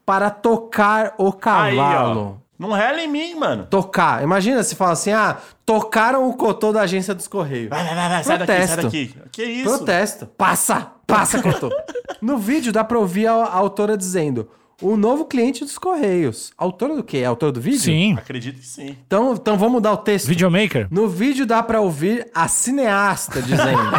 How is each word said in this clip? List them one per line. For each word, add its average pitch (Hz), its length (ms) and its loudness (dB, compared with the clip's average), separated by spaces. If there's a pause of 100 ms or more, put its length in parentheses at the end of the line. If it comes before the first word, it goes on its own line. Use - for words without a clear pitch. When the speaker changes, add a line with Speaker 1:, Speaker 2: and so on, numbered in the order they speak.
Speaker 1:
para 202 260 2
tocar 220 880 0
o 196 100 2 (160)
Speaker 2:
Aí, 202 340 2
ó. - 40 2
Speaker 1:
cavalo. 110 600 0 (140)
Speaker 2:
Não 185 140 -8
rela 240 280 0
em 330 80 -4
mim, 311 260 -4
mano. 170 320 -2
Speaker 1:
Tocar. 175 560 0
Imagina 196 400 2
se - 140 -4
fala 180 160 2
assim, 165 200 -2
"Ah, 208 260 0 (280)
tocaram 226 600 2
o 240 60 -2
cotô 214 380 0
da 214 100 2
agência 190 320 -2
dos 175 120 -10
Correios." 139 440 -6
Speaker 2:
Vai, 160 140 -4
vai, 165 100 -6
vai, 175 140 -2
vai, 175 160 -2
sai 330 140 0
daqui, 185 140 0
sai 185 140 4 (100)
Speaker 1:
Protesto. 165 60 -2
Speaker 2:
daqui. 131 320 -2 (180)
Que 220 120 -8
isso? 240 340 -2
Speaker 1:
Protesto. 196 480 -2
Passa, - 640 0 (140)
passa, 208 360 2
cotô. 147 280 0
Speaker 2:
<laughs> 554 80 -4 (440)
Speaker 1:
No 254 160 0
vídeo 240 340 0
dá 220 120 2
pra 240 140 0
ouvir 202 280 0
a, 226 80 2
a 226 220 0
autora 208 420 0
dizendo, 156 500 -2 (320)
"O 202 160 2
novo 247 300 2
cliente 254 380 0
dos 285 120 -10
Correios." 190 800 -2
Autora 185 400 -4
do 240 60 -4
quê? 135 220 -4
Autora 123 280 0
do 120 80 -6
vídeo? 226 200 0
Speaker 3:
Sim. 170 360 2
Speaker 2:
Acredito 127 440 -10
que - 60 -20
sim. 139 300 -16 (100)
Speaker 1:
Então, 233 280 2
então 208 240 0
vamos 226 160 2
mudar 214 180 2
o 196 60 0
texto. 196 300 0
Speaker 3:
Videomaker? 170 640 2
Speaker 1:
No 202 180 2
vídeo 254 360 0
dá 226 180 2
pra 226 180 0
ouvir 190 540 0
a 165 140 2
cineasta 202 920 0
dizendo, 139 560 2